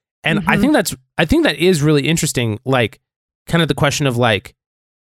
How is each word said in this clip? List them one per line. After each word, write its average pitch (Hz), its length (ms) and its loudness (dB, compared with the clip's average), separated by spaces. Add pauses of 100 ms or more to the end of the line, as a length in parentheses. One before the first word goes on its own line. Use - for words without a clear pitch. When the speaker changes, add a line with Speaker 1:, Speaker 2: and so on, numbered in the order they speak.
(240)
Speaker 1:
And 160 160 0
I 160 140 -2
Speaker 2:
Mm-hmm. 165 80 2
Speaker 1:
think 277 120 2
that's, 233 220 0 (240)
I 165 60 2
think 311 180 0
that 170 140 0
is 165 260 2
really 147 240 2
interesting, 135 580 -2
like, 127 340 -2 (480)
kind 170 140 0
of 156 60 0
the 139 80 -2
question 143 320 -2
of, 120 100 -2
like, 113 380 0 (540)